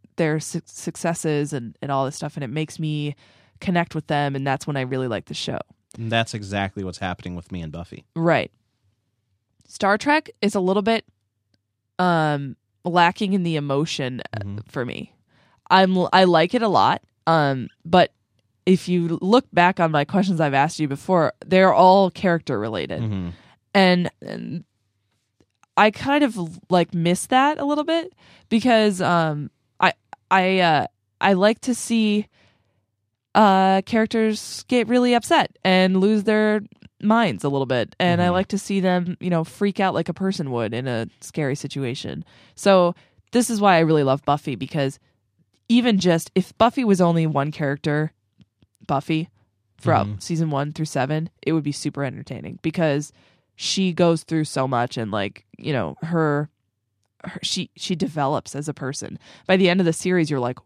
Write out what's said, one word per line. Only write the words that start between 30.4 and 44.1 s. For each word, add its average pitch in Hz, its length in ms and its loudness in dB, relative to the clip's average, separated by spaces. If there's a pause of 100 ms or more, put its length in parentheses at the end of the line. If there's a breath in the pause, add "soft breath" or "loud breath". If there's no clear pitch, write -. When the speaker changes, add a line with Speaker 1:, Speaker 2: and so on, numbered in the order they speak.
Speaker 1:
uh, 156 260 2 (340)
I 196 120 4
like 202 300 2
to 254 120 -2
see, 214 540 0 (1080)
uh, 190 480 4
characters 220 840 -2
get 240 200 2
really 247 260 4
upset 247 500 0
and 185 360 4
lose 208 240 2
their 214 380 2 (400)
minds 214 420 2
a 147 40 -2
little 139 180 -2
bit. 123 340 -2
And 175 220 2
I 175 40 2
Speaker 2:
Mm-hmm. 180 80 2
Speaker 1:
like 185 140 0
to 202 100 -2
see 196 220 -4
them, 180 400 0
you 180 100 -4
know, 165 140 0
freak 202 360 -4
out 190 140 0
like 160 140 -4
a 170 60 -6
person 190 380 -4
would 117 200 -2
in 123 160 -6
a 117 200 -4 (120)
scary 143 340 -4
situation. 139 720 -8 (300 soft breath)
So 180 400 4 (380 soft breath)
this 240 180 2
is 220 100 -2
why 196 160 6
I 160 40 6
really 156 240 4
love 135 200 0